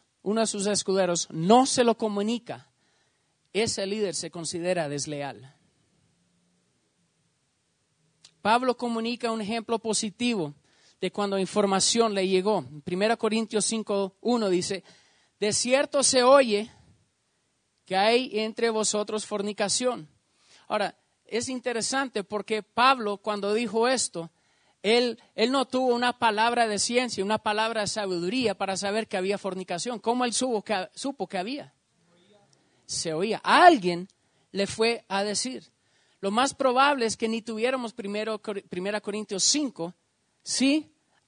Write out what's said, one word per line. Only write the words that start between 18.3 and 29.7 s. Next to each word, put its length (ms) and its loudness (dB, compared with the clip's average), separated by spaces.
entre 300 -2
vosotros 560 -2
fornicación". 840 -4
Ahora, 280 -2
es 240 -6
interesante 760 -4
porque 380 -6
Pablo, 560 2
cuando 380 -4
dijo 320 0
esto, 420 -2
él, 380 2
él 160 2
no 160 0
tuvo 260 2
una 240 0
palabra 500 2
de 120 -2
ciencia, 440 0
una 140 0
palabra 440 -2
de 60 -2
sabiduría 720 -2
para 200 -4
saber 300 -2
que 100 -4
había 200 -2
fornicación. 640 -6